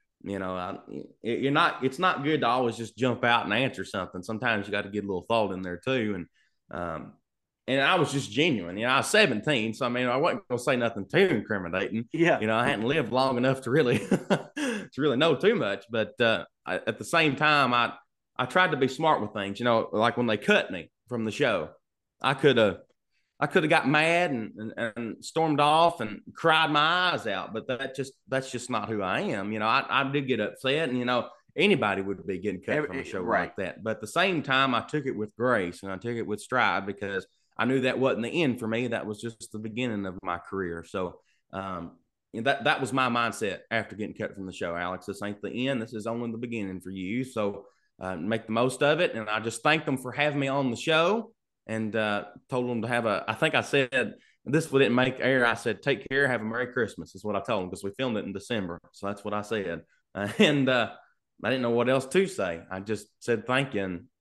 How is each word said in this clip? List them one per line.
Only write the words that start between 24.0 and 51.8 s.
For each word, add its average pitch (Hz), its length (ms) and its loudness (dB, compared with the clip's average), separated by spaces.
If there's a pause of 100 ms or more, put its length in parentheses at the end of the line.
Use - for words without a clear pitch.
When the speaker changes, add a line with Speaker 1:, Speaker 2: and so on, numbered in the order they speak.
Speaker 1:
and, 113 260 -4
and, 101 400 -6
and 117 280 -10
stormed 160 360 0
off 156 400 4
and 107 200 -8 (140)
cried 160 360 4
my 165 420 2
eyes 120 140 -4
out, 95 260 -4
but 110 160 -6
that 127 280 -6
just, 131 160 -8 (160)
that's 131 220 -2
just 120 200 -8
not 107 180 -2
who 107 140 -2
I 95 180 0
am. 107 320 -4
You 110 60 -4
know, 107 80 -2
I, 131 220 2
I 135 220 0
do 143 100 0
get 127 200 0
upset, 135 480 -2
and, 123 100 -2
you 123 60 -2
know, 123 240 0 (280)
anybody 117 460 2
would 95 240 -6
be 92 120 -4
getting 92 240 -6
cut 110 140 -2
Speaker 2:
Every, 151 120 -2
Speaker 1:
from 135 100 -8
a 135 60 -8
show 98 160 -8
Speaker 2:
right. 92 220 0
Speaker 1:
like - 140 -8
that. 92 280 -8
But 110 120 -2
at - 40 -14
the 107 80 -10
same 175 340 0
time, 135 320 2
I 110 60 2
took 143 260 -4
it 131 100 -2
with 107 200 -6
grace 107 460 0
and 98 100 -6
I 95 40 -6
took 120 200 -6
it 113 100 -4
with 104 140 -4
stride 101 460 2
because 98 400 -4 (300)
I - 80 0
knew 127 180 2
that 123 180 0
wasn't 120 240 2
the 165 180 0
end 127 160 2
for 110 80 -6
me. 117 220 -2
That 107 180 -4
was 104 140 -8
just - 320 -12
the 107 80 -8
beginning 110 460 -4
of 92 180 -8
my 87 140 -4
career. 85 500 -6
So, 90 320 -4 (320)
um, 92 460 -8 (360)
and 113 120 -4
that, 123 180 0
that 147 160 2
was 127 120 -4
my 131 160 2
mindset 113 520 -2 (100)
after 110 240 -2
getting 101 220 -8
cut - 180 -6
from 95 120 -10
the 92 60 -8
show, 87 220 -6
"Alex, 90 320 -6
this 101 160 -8
ain't 104 200 -8
the 120 260 -4
end. 131 120 -2
This 110 140 -10
is 110 140 -8
only 117 240 -4
the 117 60 -8
beginning 107 420 -6
for 92 100 -12
you. 95 320 -4
So, 104 440 -4 (340)
uh, 92 160 -6
make 107 300 -2
the 110 60 -6
most 127 300 0
of 151 160 4
it." 175 160 0
And 107 160 -6
I 107 80 0
just 110 240 -6
thanked 156 240 2
them 135 120 0
for 127 120 -10
having 147 300 0
me 135 80 0
on 135 240 0
the 110 40 -4
show 170 540 2 (380)
and, 110 260 -2